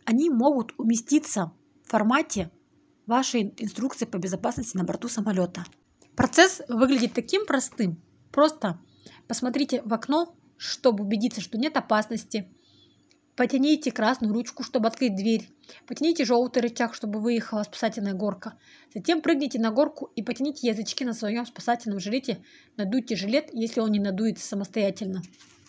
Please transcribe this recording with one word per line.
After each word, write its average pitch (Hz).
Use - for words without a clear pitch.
они 262
могут 262
уместиться 226
в -
формате 220
вашей 240
инструкции 226
по 202
безопасности 185
на 185
борту 180
самолёта. 185
Процесс -
выглядит 240
таким 381
простым. 226
Просто 277
посмотрите 247
в 214
окно, 294
чтобы -
убедиться, 208
что 214
нет 302
опасности. 220
Потяните 277
красную 220
ручку, 240
чтобы 226
открыть 226
дверь. 214
Потяните 311
жёлтый 240
рычаг, 240
чтобы 214
выехала 220
спасательная 208
горка. 202
Затем 311
прыгните 285
на 226
горку 294
и 226
потяните 254
язычки 214
на 240
своём 226
спасательном 233
жилете. 208
Надуйте 214
жилет, 220
если 226
он 220
не 208
надуется 202
самостоятельно. 196